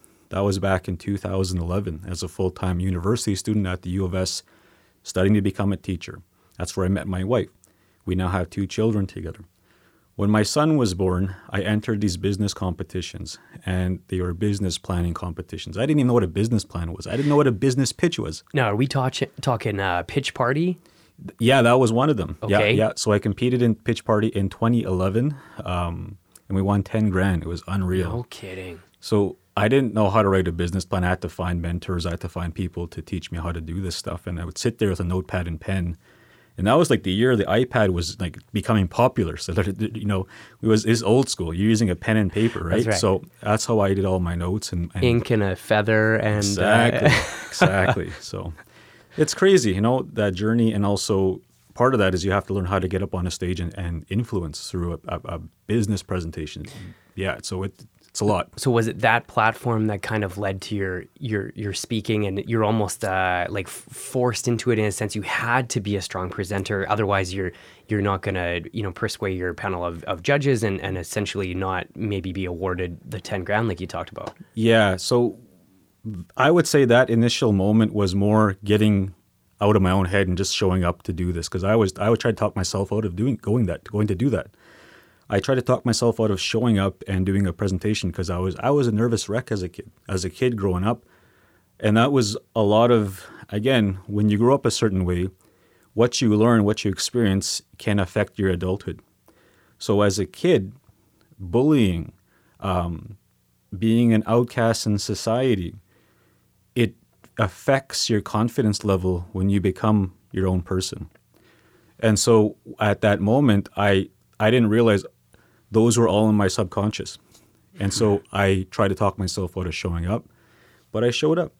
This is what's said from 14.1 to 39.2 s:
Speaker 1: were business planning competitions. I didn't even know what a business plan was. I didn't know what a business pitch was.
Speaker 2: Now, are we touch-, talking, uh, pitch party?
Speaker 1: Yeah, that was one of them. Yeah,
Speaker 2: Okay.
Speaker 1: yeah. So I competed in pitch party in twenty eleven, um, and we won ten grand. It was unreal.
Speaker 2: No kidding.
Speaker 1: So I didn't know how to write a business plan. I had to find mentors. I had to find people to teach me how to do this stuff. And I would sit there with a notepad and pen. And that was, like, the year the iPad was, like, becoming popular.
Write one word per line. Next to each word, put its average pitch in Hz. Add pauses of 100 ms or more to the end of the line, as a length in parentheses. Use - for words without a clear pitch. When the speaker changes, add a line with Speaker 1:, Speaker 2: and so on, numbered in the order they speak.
Speaker 1:
were 87
business 98
planning 87
competitions. 90
I 113
didn't 147
even 123
know 123
what 117
a 90
business 104
plan 85
was. -
I 98
didn't 143
know 147
what 147
a 127
business 127
pitch -
was. 92 (100)
Speaker 2:
Now, 135
are 104
we 131
touch-, 131 (180)
talking, 110
uh, 90
pitch -
party? 151 (600)
Speaker 1:
Yeah, 127
that 120
was 120
one 131
of 139
them. 82 (120)
Yeah, 101
Speaker 2:
Okay. 104
Speaker 1:
yeah. 107
So -
I 104
competed 120
in 113
pitch -
party 110
in 98
twenty 117
eleven, 98 (280)
um, 87 (300)
and 95
we 98
won 101
ten 107
grand. 92
It 80
was 85
unreal. 92
Speaker 2:
No 117
kidding. 92 (180)
Speaker 1:
So 101 (200)
I 107
didn't 127
know 104
how 107
to 101
write 95
a 85
business 87
plan. 90
I 90
had 90
to 87
find 87
mentors. 85
I 87
had 85
to 92
find 87
people 87
to -
teach -
me 87
how 85
to 82
do 82
this 92
stuff. -
And 87
I 87
would 82
sit 113
there 107
with 90
a -
notepad 90
and 82
pen. 87 (600)
And 92
that 113
was, 165
like, 131
the 92
year 120
the 101
iPad 113
was, 85
like, 87 (140)
becoming 101
popular. -